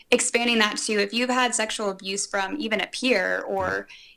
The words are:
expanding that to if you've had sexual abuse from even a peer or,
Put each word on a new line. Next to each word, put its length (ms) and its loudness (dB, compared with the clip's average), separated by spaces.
expanding 500 2
that 180 2
to 160 -2
if 200 0
you've 160 0
had 240 2
sexual 360 -2
abuse 360 -6
from 340 -4
even 200 -2
a 80 -2
peer 600 0
or, 400 -2